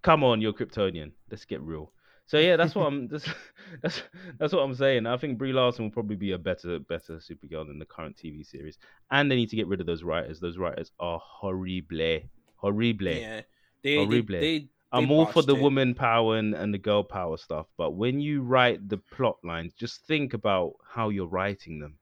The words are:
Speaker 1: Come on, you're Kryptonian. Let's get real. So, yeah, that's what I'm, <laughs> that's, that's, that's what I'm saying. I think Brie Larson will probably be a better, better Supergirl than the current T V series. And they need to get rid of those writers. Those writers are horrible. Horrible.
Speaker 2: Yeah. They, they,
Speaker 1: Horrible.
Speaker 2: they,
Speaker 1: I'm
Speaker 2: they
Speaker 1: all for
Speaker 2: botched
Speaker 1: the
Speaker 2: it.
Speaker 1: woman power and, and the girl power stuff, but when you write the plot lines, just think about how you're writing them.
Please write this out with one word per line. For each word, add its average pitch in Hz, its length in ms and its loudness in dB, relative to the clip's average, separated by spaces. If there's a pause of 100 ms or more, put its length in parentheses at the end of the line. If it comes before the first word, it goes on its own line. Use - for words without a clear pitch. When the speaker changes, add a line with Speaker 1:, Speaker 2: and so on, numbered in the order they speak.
Speaker 1:
Come 160 220 6
on, 117 180 4
you're 107 120 0
Kryptonian. 90 580 -4 (200)
Let's - 140 -14
get 73 160 -8
real. 78 320 -10 (320)
So, - 140 0
yeah, 170 180 6
that's 165 180 2
what 180 120 2
I'm, 139 200 -4
<laughs> - 40 -10
that's, 147 180 -8 (520)
that's, - 200 -4 (360)
that's 151 160 -2
what 175 100 2
I'm 135 120 -2
saying. 127 320 2
I 120 80 0
think 127 220 -6
Brie 131 160 -2
Larson 123 320 2
will 104 60 -4
probably 107 260 -4
be 98 160 -2
a 90 40 -2
better, 87 420 -4
better 80 380 -8
Supergirl 78 500 -12
than 73 120 -14
the 78 60 -12
current 78 320 -14
T 80 140 -14
V 76 120 -14
series. 76 340 -16 (340)
And 139 200 2
they 131 60 2
need 117 120 2
to 110 60 -10
get 107 120 0
rid 95 120 -2
of 87 80 -4
those 85 160 -4
writers. 80 380 -4
Those 87 160 -6
writers 82 420 -6
are 85 240 -6
horrible. 90 960 -4 (380)
Horrible. 104 500 0
Speaker 2:
Yeah. 110 340 -6 (400)
They, 139 140 0
they, 123 100 4
Speaker 1:
Horrible. 107 340 2
Speaker 2:
they, 151 280 -2 (240)
Speaker 1:
I'm 127 160 4
Speaker 2:
they 139 60 4
Speaker 1:
all 160 120 8
for 156 80 -8
Speaker 2:
botched 151 140 6
Speaker 1:
the 139 80 6
Speaker 2:
it. 131 60 0
Speaker 1:
woman 135 320 4
power 117 440 4
and, 107 180 0
and 101 180 -2
the 101 40 -2
girl 104 260 2
power 90 340 -4
stuff, - 300 -8 (100)
but 80 140 0
when 120 300 0
you 147 220 -2
write 123 440 4
the 101 100 -2
plot - 460 -2
lines, 85 300 -6
just - 320 -12
think 147 280 -2
about 95 400 0 (140)
how 113 220 -4
you're 98 180 -4
writing 92 520 -4
them. 76 220 -14